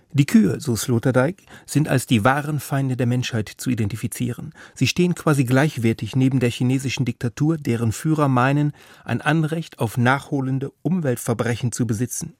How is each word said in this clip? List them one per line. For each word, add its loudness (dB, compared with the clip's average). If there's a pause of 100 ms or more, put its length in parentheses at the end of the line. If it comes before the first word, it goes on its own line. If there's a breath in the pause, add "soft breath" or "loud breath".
(140 loud breath)
"Die 4
Kühe", 4
so -2
Sloterdijk, 0 (240 loud breath)
"sind 0
als 0
die 2
wahren 2
Feinde -2
der 0
Menschheit -2
zu -8
identifizieren. -4 (220 loud breath)
Sie 2
stehen 2
quasi 2
gleichwertig 0
neben 2
der 2
chinesischen -2
Diktatur, -2
deren 0
Führer 0
meinen, 2 (320 loud breath)
ein -2
Anrecht -2
auf -2
nachholende 0
Umweltverbrechen -2
zu -2
besitzen. -4